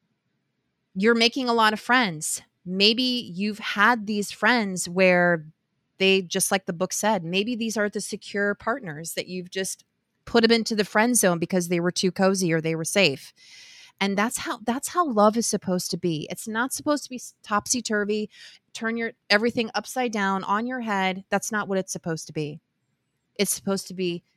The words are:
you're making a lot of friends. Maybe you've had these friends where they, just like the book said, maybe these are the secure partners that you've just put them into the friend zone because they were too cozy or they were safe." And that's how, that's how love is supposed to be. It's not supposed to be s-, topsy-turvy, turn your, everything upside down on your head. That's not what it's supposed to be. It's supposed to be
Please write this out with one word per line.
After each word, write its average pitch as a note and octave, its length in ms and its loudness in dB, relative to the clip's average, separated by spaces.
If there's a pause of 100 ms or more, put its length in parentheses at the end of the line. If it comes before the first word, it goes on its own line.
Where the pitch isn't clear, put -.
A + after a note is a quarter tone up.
(960)
you're G#3 180 4
making A#3 340 4
a A#3+ 60 2
lot A3 200 4
of G#3 60 -6
friends. G3+ 640 0 (240)
Maybe G3+ 380 4
you've G#3 560 -4
had G#3+ 480 2
these G#3 240 -4
friends G#3 580 0
where F3 560 4 (540)
they, F#3+ 240 4
just F3+ 280 -2
like G3 140 0
the F#3 80 -6
book F3+ 180 -4
said, G#3 320 0
maybe G3 320 -2
these A3 220 -4
are G#3 100 0
the G3+ 140 -4
secure G3+ 540 -4
partners E3+ 580 -8
that - 140 -8
you've F3+ 240 -10
just - 340 -6 (400)
put A#3 160 4
them A3+ 100 4
into A3+ 240 2
the G3+ 100 0
friend A3+ 300 2
zone F3+ 220 4
because E3+ 300 0
they F3 120 0
were F3 120 2
too F#3 200 0
cozy F#3+ 400 2
or D#3+ 100 2
they D#3+ 120 -2
were D#3+ 100 -4
safe." D#3+ 480 2 (680)
And G3 160 0
that's A3 220 0
how, D#4 260 -6
that's B3 220 -2
how F4 200 0
love G#3+ 300 4
is A3+ 80 0
supposed F#3 460 -2
to F3+ 60 -4
be. E3 340 -2
It's - 160 -10
not A3+ 260 -4
supposed D4 300 -2
to - 80 -18
be B3+ 60 -10
s-, - 260 -16
topsy-turvy, G#3+ 840 -2 (440)
turn A3+ 240 -4
your, A#3 140 -4 (180)
everything A3 460 2
upside A#3+ 380 -4
down G3 320 0
on G#3+ 200 0
your B3+ 140 -4
head. G3 500 -2
That's G3 220 -2
not G#3 160 -4
what F#3+ 100 -2
it's F#3 140 -4
supposed E3 360 -6
to D#3 60 -18
be. D3+ 260 -8 (760)
It's G3+ 180 0
supposed G3 360 -4
to F#3+ 40 -14
be F3 300 -4 (140)